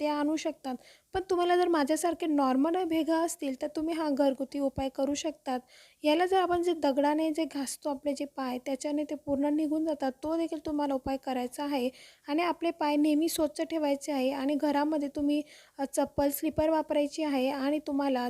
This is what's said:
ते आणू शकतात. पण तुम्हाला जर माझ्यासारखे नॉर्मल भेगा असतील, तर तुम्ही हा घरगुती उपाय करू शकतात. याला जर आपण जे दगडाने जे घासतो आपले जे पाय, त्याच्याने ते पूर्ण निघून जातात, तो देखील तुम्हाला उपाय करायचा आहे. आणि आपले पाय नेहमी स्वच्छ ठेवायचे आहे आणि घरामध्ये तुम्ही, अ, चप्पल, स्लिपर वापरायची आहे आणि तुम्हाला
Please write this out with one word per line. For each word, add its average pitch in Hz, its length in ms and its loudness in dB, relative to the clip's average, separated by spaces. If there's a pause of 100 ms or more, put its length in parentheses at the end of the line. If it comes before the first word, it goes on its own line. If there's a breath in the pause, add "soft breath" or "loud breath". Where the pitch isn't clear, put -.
ते 294 60 0
आणू 294 300 0
शकतात. 294 380 -6 (380 loud breath)
पण 381 80 -2 (100)
तुम्हाला 349 260 2
जर 359 120 4
माझ्यासारखे 330 580 0
नॉर्मल 285 580 2
भेगा 320 320 0
असतील, 311 460 -2
तर 302 40 -4 (100)
तुम्ही 320 180 -2
हा 311 160 -2
घरगुती 277 480 0
उपाय 269 300 -2
करू 277 260 -2
शकतात. 285 460 -6 (440 loud breath)
याला 320 220 4
जर 381 100 4
आपण 349 260 2
जे 359 100 2
दगडाने 294 580 2
जे 320 140 0
घासतो 277 460 -6
आपले 285 220 -2
जे 285 120 -4
पाय, 254 340 -6
त्याच्याने 294 460 -2
ते 302 100 -6
पूर्ण 277 320 0
निघून 311 380 0
जातात, 285 280 -2 (100)
तो 320 140 -2
देखील 330 300 -2
तुम्हाला 294 280 0
उपाय 269 220 -2
करायचा 254 480 -6
आहे. 262 260 0 (380 loud breath)
आणि 302 140 0
आपले 339 280 0
पाय 302 260 0
नेहमी 302 320 4
स्वच्छ 311 340 -2
ठेवायचे 302 500 -2
आहे 262 180 0
आणि 277 240 0
घरामध्ये 294 640 0
तुम्ही, 294 260 0 (360 loud breath)
अ, 277 140 -2
चप्पल, 285 380 0
स्लिपर 311 380 0
वापरायची 302 540 0
आहे 269 260 0
आणि 277 380 0
तुम्हाला 277 440 0